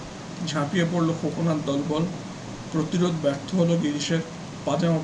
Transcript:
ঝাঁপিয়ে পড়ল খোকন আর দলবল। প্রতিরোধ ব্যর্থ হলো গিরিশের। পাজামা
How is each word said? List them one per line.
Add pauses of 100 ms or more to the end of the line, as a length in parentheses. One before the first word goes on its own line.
(460)
ঝাঁপিয়ে
পড়ল
খোকন
আর (100)
দলবল। (640)
প্রতিরোধ (100)
ব্যর্থ
হলো
গিরিশের। (460)
পাজামা